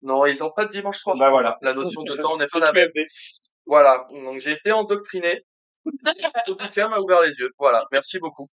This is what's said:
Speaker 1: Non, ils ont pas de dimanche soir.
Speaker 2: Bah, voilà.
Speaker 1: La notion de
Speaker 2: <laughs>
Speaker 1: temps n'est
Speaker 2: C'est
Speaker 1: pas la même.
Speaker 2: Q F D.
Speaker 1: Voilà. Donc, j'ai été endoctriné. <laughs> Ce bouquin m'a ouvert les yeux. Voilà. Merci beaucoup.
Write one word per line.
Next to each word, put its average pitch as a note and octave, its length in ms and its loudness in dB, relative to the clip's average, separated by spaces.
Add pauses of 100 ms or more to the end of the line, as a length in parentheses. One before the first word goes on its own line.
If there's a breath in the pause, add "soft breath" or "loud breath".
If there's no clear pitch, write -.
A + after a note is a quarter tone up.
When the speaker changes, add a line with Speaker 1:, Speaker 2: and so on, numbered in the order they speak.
Speaker 1:
Non, C3+ 240 2
ils C#3+ 160 -2
ont D#3 80 -4
pas G#3+ 140 -2
de G#3 80 -8
dimanche G3 260 -8
soir. F#3+ 180 -4
Speaker 2:
Bah, C3+ 140 6
voilà. A#2+ 320 2
Speaker 1:
La C3 100 0
notion C3+ 300 -6
de C#3+ 140 -8
Speaker 2:
<laughs> D3 40 -10
Speaker 1:
temps D#3+ 160 -2
n'est D3 100 -2
Speaker 2:
C'est E3+ 120 -4
Speaker 1:
pas D#3+ 80 2
la D3+ 60 2
même. F3 180 4
Speaker 2:
Q - 0 -
F - 40 -20
D. D#3 120 -4 (600 loud breath)
Speaker 1:
Voilà. C#3 440 6
Donc, C3+ 300 -12
j'ai C#3+ 100 -6
été D#3 220 -2
endoctriné. G3+ 680 -2 (420)
<laughs> D#4 640 -6
Ce F#3+ 40 -8
bouquin G3+ 380 -4
m'a A3 100 -2
ouvert F#3 240 4
les C#3+ 160 0
yeux. B2+ 220 -6
Voilà. B2 320 2
Merci C#3 260 -4
beaucoup. D3+ 360 -12